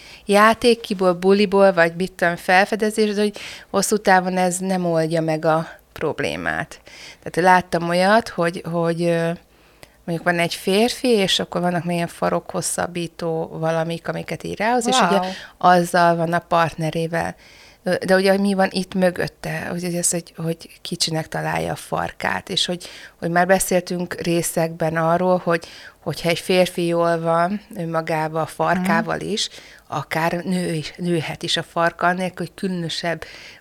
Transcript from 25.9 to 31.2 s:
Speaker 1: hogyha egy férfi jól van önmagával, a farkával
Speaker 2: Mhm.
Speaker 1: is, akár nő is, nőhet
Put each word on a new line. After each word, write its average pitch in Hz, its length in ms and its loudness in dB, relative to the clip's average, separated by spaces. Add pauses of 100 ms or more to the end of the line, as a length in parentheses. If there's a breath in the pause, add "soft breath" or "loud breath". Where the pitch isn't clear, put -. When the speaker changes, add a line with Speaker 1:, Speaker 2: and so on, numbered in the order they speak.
Speaker 1:
hogyha 170 300 -4
egy 170 100 0
férfi 180 460 2
jól 170 340 2
van 170 420 0 (140)
önmagával, 160 640 -2
a 151 40 -2
farkával 165 680 0
Speaker 2:
Mhm. 156 120 -6
Speaker 1:
is, 202 220 -4 (380 loud breath)
akár 160 440 -2 (120)
nő 180 300 -2
is, 156 240 -6
nőhet 170 460 -2